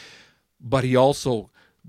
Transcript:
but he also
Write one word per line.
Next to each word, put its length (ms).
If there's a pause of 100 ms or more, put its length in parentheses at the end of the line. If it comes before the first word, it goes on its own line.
(600)
but 220
he 140
also 560 (360)